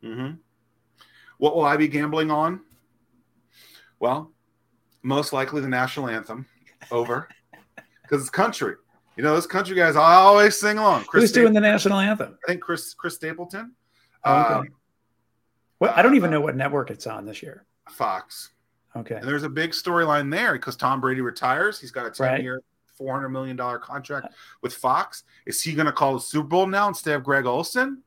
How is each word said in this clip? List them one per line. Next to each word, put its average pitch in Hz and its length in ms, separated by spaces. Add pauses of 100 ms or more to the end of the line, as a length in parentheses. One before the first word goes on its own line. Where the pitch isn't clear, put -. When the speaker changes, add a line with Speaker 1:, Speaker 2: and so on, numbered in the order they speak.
Speaker 1:
Mm-hmm. 127 300 (1040)
What 151 180
will 160 80
I 143 120
be 151 120
gambling 151 420
on? 160 300 (1400)
Well, 147 320 (720)
most 139 300
likely 135 300
the 135 60
national 127 400
anthem 113 380 (440)
over 120 380 (400)
Speaker 2:
<laughs> - 400
Speaker 1:
'cause 143 120
it's 127 100
country. 185 440 (420)
You 117 60
know, 151 120
those 165 120
country 185 280
guys 165 220
always 190 600
sing 214 200
along. 185 260
Chris - 200
Speaker 2:
Who's 220 80
doing 233 200
the 214 80
Speaker 1:
Stapleton. 208 120
Speaker 2:
national 202 260
anthem? 208 460
Speaker 1:
I 170 80
think 180 100
Chris, - 320
Chris 170 220
Stapleton. 175 560 (520)
Speaker 2:
Oh, 123 180
okay. 113 120
Speaker 1:
Um, 107 140 (1120)
Speaker 2:
Well, 202 160
I 202 60
don't 254 120
even 214 160
Speaker 1:
uh, 156 40
Speaker 2:
know 151 60
what 147 160
network 139 340
it's - 160
on 110 200
this 107 160
year. - 220 (260)
Speaker 1:
Fox. - 600 (460)
Speaker 2:
Okay. 117 200
Speaker 1:
And 107 100
there's 143 180
a 151 40
big 156 220
storyline 156 600
there 180 280
'cause 120 180
Tom 131 240
Brady 131 220
retires. 131 580
He's 120 100
got 127 160
a 117 160
Speaker 2:
Right. 131 140
Speaker 1:
ten-year, 127 240 (260)
four 135 280
hundred 135 160
million 131 260
dollar 123 220
contract 135 500 (340)
with 120 120
Fox. - 500 (220)
Is - 160
he 160 120
gonna 147 180
call 139 220
the 120 60
Super 147 280
Bowl 180 180
now 202 220
instead 160 280
of 135 80
Greg 135 220
Olsen? 247 600